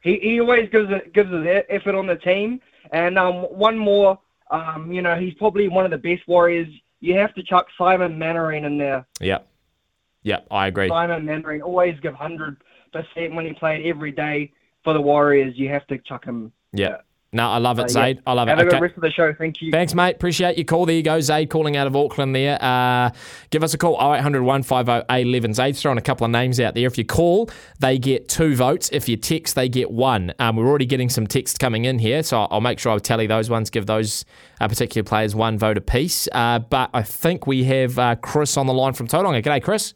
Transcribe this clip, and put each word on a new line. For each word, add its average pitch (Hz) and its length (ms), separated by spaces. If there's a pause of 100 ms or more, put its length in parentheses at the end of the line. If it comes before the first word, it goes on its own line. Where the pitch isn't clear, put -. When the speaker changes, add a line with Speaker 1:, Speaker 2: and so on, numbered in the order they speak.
Speaker 1:
he, 185 180
he 226 220
always 233 280
gives 214 220
it, 196 220
gives 202 180
his 165 140
e-, 190 240
effort 196 260
on 190 120
the 175 100
team. 202 420 (320)
And, 175 260
um, 180 260
one 214 340
more, 202 420 (320)
um, 160 400
you 180 100
know, 175 140
he's 175 200
probably 202 340
one 185 160
of 175 60
the 156 60
best 175 300
Warriors. 170 400 (320)
You 170 160
have 208 200
to 185 80
chuck 180 240 (100)
Simon 180 400
Mannering 160 480
in 147 120
there. 139 280 (160)
Speaker 2:
Yeah. 95 180 (840)
Yeah, 104 160 (120)
I 98 160
agree. 95 220
Speaker 1:
Simon 170 360
Mannering 151 360
always 180 400
give 151 120
hundred 156 440 (340)
percent 160 440
when 165 100
he 151 80
played 156 320
every 151 260
day 147 400 (320)
for 160 100
the 151 80
Warriors. 143 560
You 135 120
have 143 180
to 135 120
chuck - 260
him. 117 260 (200)
Speaker 2:
Yeah. 95 180
Speaker 1:
Yeah. - 80 (360)
Speaker 2:
No, 117 160
I 110 80
love 120 220
it, - 20
Speaker 1:
Uh, - 40
yeah. 123 40
Speaker 2:
Zaid. 123 360
I 127 60
love 123 160
it. 113 40
Speaker 1:
Have 160 80
a - 20
Speaker 2:
Okay. 175 160
Speaker 1:
good 170 40
rest 175 140
of 180 60
the 160 100
show. 156 220
Thank 160 280
you. 160 80
Speaker 2:
Thanks, 165 240
mate. 175 220
Appreciate 175 420
your 165 60
call. 170 220
There 165 100
you 160 80
go, 160 160
Zaid 151 300
calling 151 260
out 139 100
of 135 80
Auckland 139 400
there. 139 300
Uh, 123 460 (400)
give 156 120
us 156 120
a 156 40
call, 170 220
oh 143 140
eight 131 80
hundred 139 220
one 135 200
five 127 240
oh 120 220
eight 127 180
eleven. 117 260
Zaid's 131 280
throwing 135 160
a 110 40
couple 131 220
of 117 80
names 123 300
out 110 140
there. 120 100
If 123 120
you 117 60
call, 175 460 (300)
they 135 180
get 131 320
two 156 260
votes. 135 380
If 143 160
you 113 80
text, - 380
they 131 120
get 123 240
one. 113 480
Um, 113 160
we're 113 120
already 143 180
getting 127 240
some 110 180
text - 320
coming 117 240
in 127 160
here, 120 240
so 117 200
I'll 104 180
make 120 180
sure 113 140
I 104 60
tally 113 280
those 110 220
ones, 113 200
give 107 160
those, 110 380 (380)
uh, 110 80
particular 117 340
players 107 320
one 110 220
vote 107 200
apiece. - 540
Uh, 117 280
but 123 340
I 120 80
think - 460
we 131 180
have, 131 340
uh, 120 160
Chris 147 400
on 143 100
the 131 80
line 131 200
from 117 160
Tauranga. 160 340
G'day, 147 180
Chris. 202 340